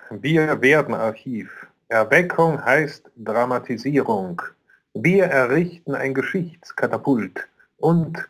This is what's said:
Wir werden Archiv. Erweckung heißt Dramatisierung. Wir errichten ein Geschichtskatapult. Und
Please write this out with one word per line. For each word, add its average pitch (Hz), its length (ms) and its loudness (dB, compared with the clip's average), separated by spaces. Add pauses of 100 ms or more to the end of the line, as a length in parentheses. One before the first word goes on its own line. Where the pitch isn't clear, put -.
Wir 147 520 0
werden 139 320 4
Archiv. 110 560 -6 (400)
Erweckung 156 720 2
heißt 151 540 0
Dramatisierung. 117 1200 -2 (520)
Wir 175 320 2
errichten 139 680 0
ein 131 200 -4
Geschichtskatapult. 131 1300 -4 (300)
Und 165 400 2 (120)